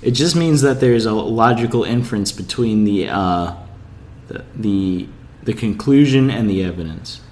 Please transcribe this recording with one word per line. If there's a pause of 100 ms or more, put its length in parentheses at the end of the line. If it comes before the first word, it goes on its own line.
it
just
means
that
there's
a
logical
inference
between
the,
uh, (760)
the, (120)
the, (360)
the
conclusion
and
the
evidence. (120)